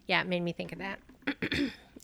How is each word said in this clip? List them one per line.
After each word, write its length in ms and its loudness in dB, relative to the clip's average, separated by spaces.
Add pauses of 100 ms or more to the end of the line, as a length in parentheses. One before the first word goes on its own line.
Yeah, 140 6
it 60 -2
made 160 2
me 80 0
think 200 -6
of 80 -10
that. 200 -6 (260)
<clears throat> 460 0 (320)